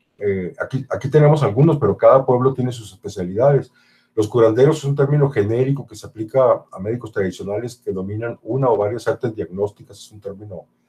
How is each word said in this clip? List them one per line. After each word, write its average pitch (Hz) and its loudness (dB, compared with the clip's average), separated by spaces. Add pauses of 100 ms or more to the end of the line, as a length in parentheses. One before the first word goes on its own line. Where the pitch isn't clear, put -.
(180)
eh, 95 -4
aquí, - -6
aquí 117 -6
tenemos 151 4
algunos, 139 2
pero 101 0
cada 131 6
pueblo 131 2
tiene 127 -4
sus 110 -16
especialidades. 110 0 (420)
Los 107 0
curanderos 117 4
es - -10
un 143 -2
término 143 2
genérico 123 -2
que - -20
se - -20
aplica 113 0
a - -18
médicos 110 -6
tradicionales 101 -6
que - -8
dominan 104 -8
una 127 -2
o 113 2
varias 104 -4
artes 113 -4
diagnósticas, 98 -8
es - -20
un 104 -20
término 98 -16 (220)